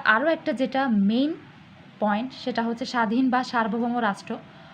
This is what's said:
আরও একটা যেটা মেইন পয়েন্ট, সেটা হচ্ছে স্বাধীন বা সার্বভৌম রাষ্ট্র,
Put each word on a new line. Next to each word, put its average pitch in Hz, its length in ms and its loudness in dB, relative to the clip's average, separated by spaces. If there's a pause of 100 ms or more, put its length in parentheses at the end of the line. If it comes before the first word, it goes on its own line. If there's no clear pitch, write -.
আরও 226 220 4
একটা 320 260 0
যেটা 262 360 0
মেইন 226 460 2 (680)
পয়েন্ট, 214 320 -2
সেটা - 300 -4
হচ্ছে 233 220 -4
স্বাধীন 240 460 2
বা 254 140 2
সার্বভৌম 233 580 0
রাষ্ট্র, 208 300 -2 (420)